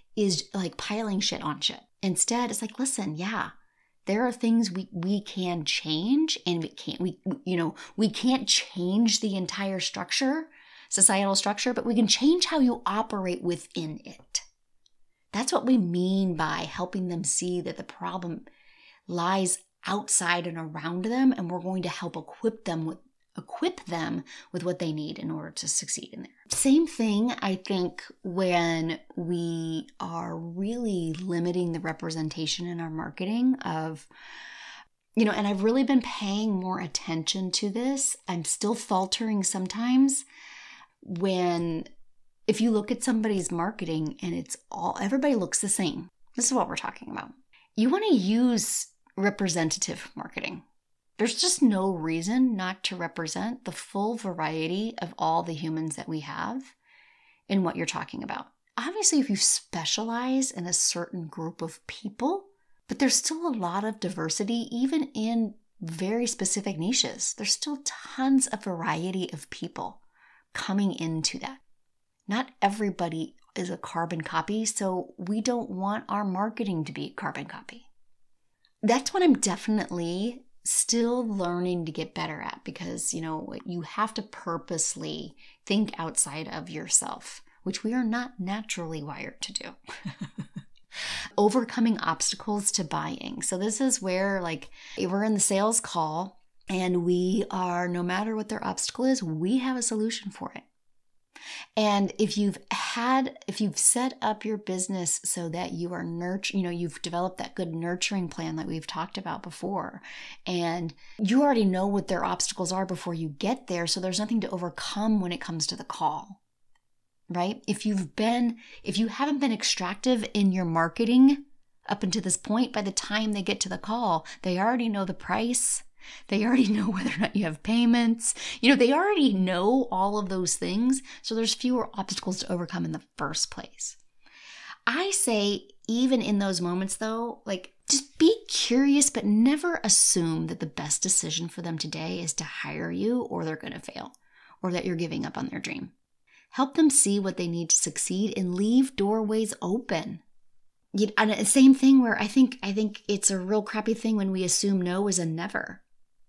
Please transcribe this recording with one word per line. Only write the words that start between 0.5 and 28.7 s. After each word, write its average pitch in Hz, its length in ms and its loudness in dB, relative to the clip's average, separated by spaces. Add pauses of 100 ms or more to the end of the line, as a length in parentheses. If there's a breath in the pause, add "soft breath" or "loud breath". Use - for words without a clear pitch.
like, 180 220 -4
piling 208 420 -2
shit - 240 -2
on 151 160 -4
shit. - 220 -2 (220)
Instead, 233 500 0
it's 208 100 -6
like, 220 160 -8
listen, 202 380 -2
yeah, 190 340 -4 (540)
there 208 200 2
are 247 60 2
things 226 400 2
we, 185 220 -6
we 190 280 0
can 180 440 -4
change, 214 840 0
and 170 160 2
we 156 60 -4
can't, - 320 -10
we, 180 180 -2 (260)
you 185 120 0
know, 165 180 0 (220 loud breath)
we 214 120 4
can't 254 380 2
change 202 720 2
the 208 160 -2
entire 190 460 -4
structure, 269 680 -2 (380 loud breath)
societal 196 460 6
structure, 208 400 0
but - 120 -2
we 226 100 2
can 226 100 6
change 311 380 4
how 320 160 2
you 247 260 4
operate 202 560 -2
within 165 600 -4
it. - 380 -10 (880)
That's 233 200 -2
what - 140 0
we 254 120 6
mean 185 580 2
by 156 220 -2
helping 180 500 -4
them 170 160 -4
see 180 380 -2
that 160 140 -8
the 196 60 -10
problem 175 640 -8 (600 soft breath)
lies 180 500 0 (260)
outside 175 600 0
and 165 100 -6
around 165 500 -6
them, 254 260 4
and 175 180 -4
we're 180 80 -4
going 180 240 -4
to 175 60 -2
help 170 280 -8
equip 220 500 -6
them 165 200 -2
with, 160 120 -6 (380)
equip - 500 -6
them 160 360 -4 (300 loud breath)
with 170 100 -6
what 175 160 -2
they 165 140 -2
need 151 260 -6
in 160 140 -6
order 156 180 -10
to 156 160 -10
succeed - 460 -4
in - 100 -12
there. - 80 -16 (200)
Same 294 360 6
thing, 226 460 2 (100)
I 190 140 0
think, 180 480 -2 (180)
when 170 800 0 (160)